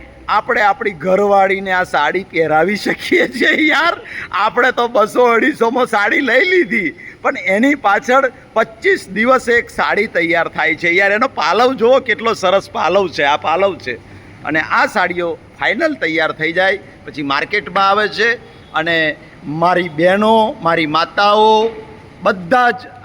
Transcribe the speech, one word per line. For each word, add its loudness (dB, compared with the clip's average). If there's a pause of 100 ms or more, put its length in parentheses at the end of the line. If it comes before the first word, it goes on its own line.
(280)
આપણે 0
આપણી 0
ઘરવાળીને 2
આ 2
સાડી -2
પહેરાવી 0
શકીએ -2
છીએ 0
યાર. 0 (320)
આપણે 0
તો -2
બસો 2
અઢીસોમાં 2
સાડી 0
લઈ 2
લીધી, 0 (320)
પણ -2
એની 0
પાછળ 0 (200)
પચીસ -2
દિવસે 0
એક 0
સાડી -2
તૈયાર -2
થાય -2
છે -2
યાર. 2
એનો 0
પાલવ 0
જુઓ, 4
કેટલો -2
સરસ 0
પાલવ 0
છે, -6
આ 2
પાલવ 0
છે. -8 (500)
અને -2
આ 0
સાડીઓ -4 (220)
ફાઇનલ -2
તૈયાર -2
થઈ -6
જાય 0 (260)
પછી -12
માર્કેટમાં -2
આવે 0
છે. -4 (140)
અને 0 (280)
મારી 0
બહેનો, 2
મારી 0
માતાઓ 2 (520)
બધા 0
જ -6 (180)